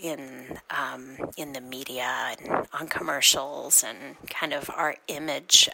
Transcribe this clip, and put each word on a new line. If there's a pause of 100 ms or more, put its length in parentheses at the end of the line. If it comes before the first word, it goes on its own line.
in, (100)
um, (200)
in
the
media
and (100)
on
commercials
and (120)
kind
of
our (100)
image